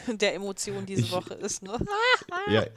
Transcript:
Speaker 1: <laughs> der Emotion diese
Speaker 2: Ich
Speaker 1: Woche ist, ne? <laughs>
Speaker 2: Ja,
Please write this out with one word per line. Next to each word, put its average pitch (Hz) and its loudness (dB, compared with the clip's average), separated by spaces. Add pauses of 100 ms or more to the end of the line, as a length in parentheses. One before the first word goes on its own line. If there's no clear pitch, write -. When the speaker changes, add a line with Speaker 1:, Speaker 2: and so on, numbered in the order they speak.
Speaker 1:
<laughs> - -6
der 202 2
Emotion 196 -6
diese 190 2
Speaker 2:
Ich - -2
Speaker 1:
Woche 180 -2
ist, - -6
ne? 190 -10 (420)
<laughs> 370 -2
Speaker 2:
Ja, 107 6 (120)